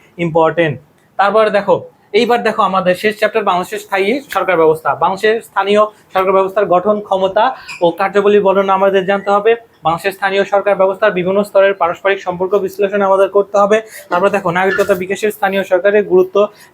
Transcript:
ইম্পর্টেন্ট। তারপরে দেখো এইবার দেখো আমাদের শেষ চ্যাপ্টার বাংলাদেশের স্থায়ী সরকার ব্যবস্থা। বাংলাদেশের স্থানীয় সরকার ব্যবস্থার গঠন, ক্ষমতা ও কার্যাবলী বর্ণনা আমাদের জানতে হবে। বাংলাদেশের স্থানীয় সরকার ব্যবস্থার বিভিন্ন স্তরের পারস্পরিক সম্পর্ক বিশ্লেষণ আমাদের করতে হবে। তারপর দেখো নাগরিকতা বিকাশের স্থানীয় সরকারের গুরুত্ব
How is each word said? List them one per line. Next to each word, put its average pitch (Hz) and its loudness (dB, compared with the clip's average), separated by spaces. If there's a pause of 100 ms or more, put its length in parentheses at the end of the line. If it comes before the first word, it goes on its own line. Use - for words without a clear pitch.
(160)
ইম্পর্টেন্ট। 160 -2 (360)
তারপরে 202 2
দেখো 196 0 (360)
এইবার 233 0
দেখো 220 -2
আমাদের 185 0
শেষ 208 -4
চ্যাপ্টার 214 -2
বাংলাদেশের 185 -2
স্থায়ী 202 -4 (100)
সরকার 185 -2
ব্যবস্থা। 156 2
বাংলাদেশের 190 0
স্থানীয় 202 0 (300)
সরকার 190 0
ব্যবস্থার 190 0
গঠন, 185 0
ক্ষমতা 196 0 (240)
ও 170 2
কার্যাবলী 202 2
বর্ণনা 196 2
আমাদের 190 2
জানতে 202 -2
হবে। 208 2 (260)
বাংলাদেশের 170 -2
স্থানীয় 196 -2
সরকার 196 0
ব্যবস্থার 190 0
বিভিন্ন 190 0
স্তরের 196 2
পারস্পরিক 190 -2
সম্পর্ক 180 -4
বিশ্লেষণ 196 -2
আমাদের 196 2
করতে 196 0
হবে। 202 2 (260)
তারপর 180 0
দেখো 190 -2
নাগরিকতা 190 0
বিকাশের 190 -4
স্থানীয় 196 -2
সরকারের 196 2
গুরুত্ব 185 2 (260)